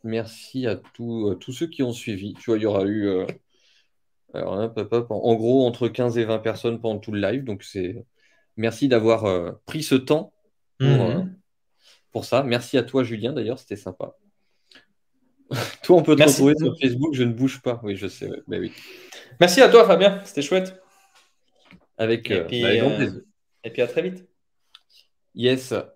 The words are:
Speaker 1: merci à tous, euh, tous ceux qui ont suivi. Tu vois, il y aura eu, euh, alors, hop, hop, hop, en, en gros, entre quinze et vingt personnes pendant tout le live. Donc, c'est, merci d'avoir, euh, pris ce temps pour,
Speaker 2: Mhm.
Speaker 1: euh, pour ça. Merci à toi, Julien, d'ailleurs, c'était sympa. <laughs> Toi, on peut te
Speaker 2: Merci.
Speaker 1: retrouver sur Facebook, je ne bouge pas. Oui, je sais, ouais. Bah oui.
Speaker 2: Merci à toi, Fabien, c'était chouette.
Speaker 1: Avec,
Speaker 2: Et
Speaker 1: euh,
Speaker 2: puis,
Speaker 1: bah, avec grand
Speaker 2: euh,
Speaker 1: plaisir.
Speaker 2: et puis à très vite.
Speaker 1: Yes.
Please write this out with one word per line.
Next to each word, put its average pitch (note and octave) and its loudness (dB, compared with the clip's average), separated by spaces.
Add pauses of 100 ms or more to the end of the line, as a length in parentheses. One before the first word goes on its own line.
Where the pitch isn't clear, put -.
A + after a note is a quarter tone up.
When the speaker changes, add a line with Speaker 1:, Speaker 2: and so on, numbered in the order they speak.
Speaker 1:
merci A2+ -8
à G2 -4
tous, A#2 -6
euh, F#2 -2
tous B2+ -14
ceux E3 -6
qui E3 -6
ont A#2+ -2
suivi. G2+ -10
Tu - -10
vois, A2 2
il G#2 -2
y A2 -2
aura G2+ 0
eu, G2+ -2
euh, F#2+ -2 (1080)
alors, F#2 -6
hop, A2 -6
hop, G#2 -6
hop, A#2 -2
en, G#2+ -6
en A#2 2
gros, B2 2
entre A#2+ -2
quinze A#2+ -2
et A#2+ 0
vingt A2 -2
personnes A2 -4
pendant A2 -6
tout A2 -14
le G#2 -4
live. G#2+ -2
Donc, G#2 -10
c'est, F#2+ -10 (520)
merci A2+ -2
d'avoir, A2+ 4
euh, F2+ -2 (160)
pris - -8
ce C3+ 0
temps D3+ 0 (460)
pour, C3+ 2
Speaker 2:
Mhm. C#3 6
Speaker 1:
euh, F#2 0 (920)
pour A2 -8
ça. C#3 0
Merci A#2+ -2
à A#2+ 0
toi, C3 -2
Julien, A2+ -6
d'ailleurs, B2 -6
c'était - -12
sympa. - -14 (1300)
<laughs> - -8
Toi, F3+ 6
on D#3+ 6
peut D3+ 6
te C#3 4
Speaker 2:
Merci. C#3 6
Speaker 1:
retrouver C#3+ 6
sur C#3+ -2
Facebook, C3+ -2
je B2+ 0
ne A#2+ 0
bouge C3 -4
pas. A#2 -6
Oui, G2+ -6
je F#2+ -10
sais, F#2+ -12
ouais. F#2 -12
Bah F#2+ -6
oui. F#2 -6 (680)
Speaker 2:
Merci F3+ 6
à B3 10
toi, A3+ 10
Fabien, F#3+ 4
c'était - -8
chouette. F#3 -2 (1160)
Speaker 1:
Avec, A#2 -2
Speaker 2:
Et G#2 0
Speaker 1:
euh, F2 -2
Speaker 2:
puis, - -4
Speaker 1:
bah, A#2 0
avec A2+ 2
grand C3+ 2
Speaker 2:
euh, - -4
Speaker 1:
plaisir. G#2 -4 (440)
Speaker 2:
et A2+ -12
puis B2 -2
à A#2+ 0
très E3 -4
vite. F#3 -10 (1040)
Speaker 1:
Yes. B2 -2 (220)